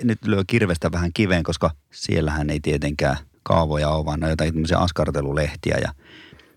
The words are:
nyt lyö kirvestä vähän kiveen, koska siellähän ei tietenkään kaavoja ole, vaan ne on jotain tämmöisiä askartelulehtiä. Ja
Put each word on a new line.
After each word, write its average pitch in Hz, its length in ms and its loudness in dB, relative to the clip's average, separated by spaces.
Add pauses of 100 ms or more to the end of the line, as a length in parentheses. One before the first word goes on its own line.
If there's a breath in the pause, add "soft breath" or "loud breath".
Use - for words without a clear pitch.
nyt 113 240 0
lyö 101 200 2
kirvestä 87 460 0
vähän 87 220 0
kiveen, 92 280 2
koska 82 280 0 (220)
siellähän 76 580 0
ei 78 100 -2
tietenkään 73 560 0 (260)
kaavoja 76 480 2
ole, 78 140 0
vaan 78 160 -2
ne 80 60 0
on 80 40 2
jotain 80 220 0
tämmöisiä 80 260 2
askartelulehtiä. 76 1040 0
Ja - 100 -4 (640 loud breath)